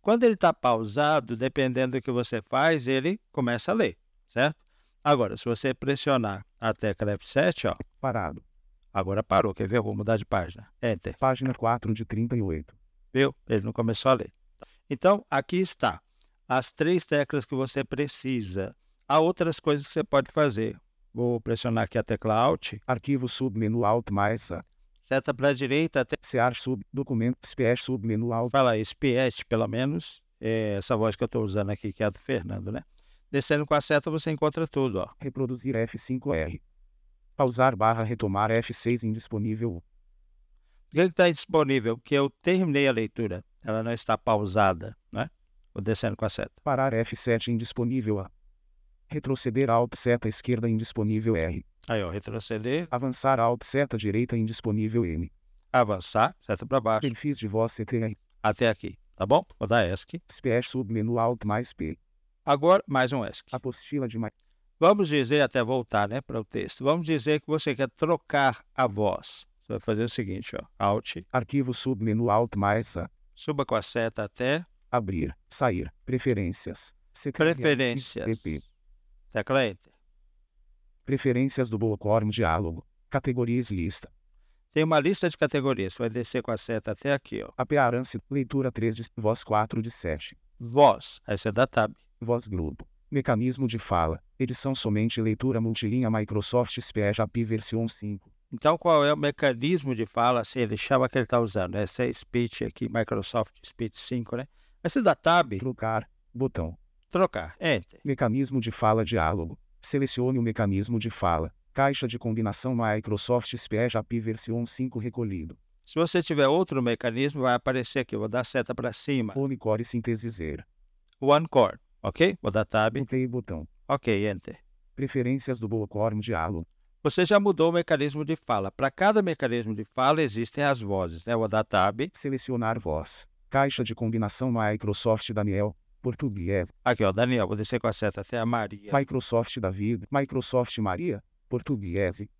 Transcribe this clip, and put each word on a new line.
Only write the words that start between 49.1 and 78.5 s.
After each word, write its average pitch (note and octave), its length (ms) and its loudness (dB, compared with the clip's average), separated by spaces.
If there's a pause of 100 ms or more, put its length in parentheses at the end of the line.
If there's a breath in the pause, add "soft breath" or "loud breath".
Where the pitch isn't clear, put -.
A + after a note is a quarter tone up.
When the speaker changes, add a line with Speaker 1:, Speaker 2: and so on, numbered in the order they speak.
Speaker 2:
Alt A#2 260 4
seta A#2+ 320 2
esquerda A#2 400 0
indisponível A2 680 0
R. E2+ 280 -2 (240)
Speaker 1:
Aí, A2+ 140 -2
ó, F2 80 -4
retroceder. A2 800 -4
Speaker 2:
Avançar C3 500 0
Alt A#2 260 2
seta C3+ 340 0
direita A2 360 0
indisponível A2 720 0
M. E2 260 -4 (400)
Speaker 1:
Avançar, A2 720 2
seta A2 240 -4
pra C3 160 0
baixo. A2 200 0
Speaker 2:
Perfis C#3 360 -4
de A2+ 100 -6
voz A2 240 0
C A2+ 140 -8
T A#2+ 120 -2
R. A2 200 -2 (240)
Speaker 1:
Até A2 260 2
aqui, G2+ 300 -4 (180)
tá F#2+ 120 -2
bom? D#3 180 4 (140)
Vou A2 80 -2
dar G#2+ 200 4
ESC. G2 320 -8 (120)
Speaker 2:
Spiet B2 360 0
submenu A2+ 520 -2
Alt A#2 260 0
mais G#2+ 260 -2
P. - 280 -8 (440)
Speaker 1:
Agora, D#3+ 440 4
mais B2+ 260 2
um B2 100 -2
ESC. - 280 -10
Speaker 2:
Apostila C3 560 -6
de A2+ 100 -8
ma- A2 140 -4 (480)
Speaker 1:
Vamos G3 280 6
dizer, D3 340 2
até B2 220 2
voltar, A2 460 0
né, A#2+ 100 -4
para A#2+ 200 -8
o G#2+ 40 -6
texto. - 400 -8
Vamos D#3 220 2
dizer D3+ 360 0
que - 60 -18
você D3+ 280 0
quer C3 140 -2
trocar C#3+ 840 0
a B2+ 140 2
voz. G2+ 600 -2 (140)
Você - 120 -10
vai G2+ 80 -4
fazer A2 220 0
o A#2+ 60 -2
seguinte, G2+ 460 -8
ó. - 100 -10 (140)
Alt. G2+ 380 -2 (140)
Speaker 2:
Arquivo B2+ 440 0
submenu A2+ 560 0
Alt A2 240 2
mais G2+ 420 0
A. E2 100 -6 (280)
Speaker 1:
Suba C#3+ 280 -4
com B2+ 120 0
a G#2+ 80 0
seta A2+ 400 -4
até C3+ 420 -2 (240)
Speaker 2:
Abrir. G2 480 -2 (100)
Sair. - 460 -2 (100)
Preferências. G#2 880 -4 (220)
C - 180 -8
T D#3 120 0
R. E3 100 4
Speaker 1:
Preferências. B2+ 720 0
Speaker 2:
P A2+ 100 0
P. D#2 280 -6 (680)